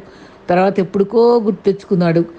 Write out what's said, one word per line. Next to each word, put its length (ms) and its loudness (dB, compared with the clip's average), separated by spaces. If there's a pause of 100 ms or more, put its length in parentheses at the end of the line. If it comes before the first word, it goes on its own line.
(500)
తర్వాత 300 0
ఎప్పుడుకో 640 0
గుర్తు 220 -6
తెచ్చుకున్నాడు. 600 0 (120)